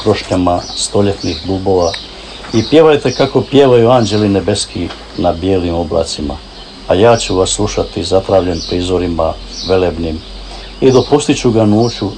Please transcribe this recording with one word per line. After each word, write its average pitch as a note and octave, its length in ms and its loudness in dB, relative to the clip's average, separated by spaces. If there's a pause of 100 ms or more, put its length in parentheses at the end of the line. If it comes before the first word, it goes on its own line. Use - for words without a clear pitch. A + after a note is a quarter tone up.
krošnjama F2+ 580 0 (140)
stoljetnih G2 680 -2
dubova F#2 460 0 (640)
i A2+ 140 2
pjevajte D3+ 420 4
kako C3+ 300 0
pjevaju B2 480 4
anđeli G#2+ 400 2
nebeski G2 580 -2 (300)
na F2 160 0
bijelim F2 420 -2
oblacima, D#2+ 600 -4 (500)
a E2+ 80 2
ja A2+ 220 6
ću G2 200 -2
vas F#2 120 2
slušati - 540 -4
zatravljen F#2 560 0 (100)
prizorima F2 640 -2 (360)
velebnim E2 520 0 (600)
i C3+ 100 6
dopustit C#3 460 2
ću B2 140 0
ga A2 140 2
nuću G#2+ 520 0